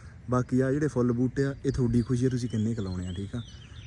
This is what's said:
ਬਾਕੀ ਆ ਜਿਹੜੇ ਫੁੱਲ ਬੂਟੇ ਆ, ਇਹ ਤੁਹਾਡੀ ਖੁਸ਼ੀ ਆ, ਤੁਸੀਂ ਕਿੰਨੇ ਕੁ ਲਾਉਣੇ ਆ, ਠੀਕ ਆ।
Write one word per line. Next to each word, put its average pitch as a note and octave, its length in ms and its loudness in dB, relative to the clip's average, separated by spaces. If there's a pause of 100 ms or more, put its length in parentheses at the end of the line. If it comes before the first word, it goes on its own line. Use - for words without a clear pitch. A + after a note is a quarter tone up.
(300)
ਬਾਕੀ B2 300 2
ਆ C3 120 4
ਜਿਹੜੇ D3+ 160 2
ਫੁੱਲ B2 240 2
ਬੂਟੇ B2 320 2
ਆ, C#3 100 -2 (100)
ਇਹ C#3 80 0
ਤੁਹਾਡੀ A#2+ 300 4
ਖੁਸ਼ੀ B2 240 2
ਆ, - 20 6
ਤੁਸੀਂ B2 200 -2
ਕਿੰਨੇ A2+ 260 0
ਕੁ A2 80 -6
ਲਾਉਣੇ F2+ 260 -4
ਆ, F#2 40 -6
ਠੀਕ G2 240 -8
ਆ। A#2 40 -4 (460)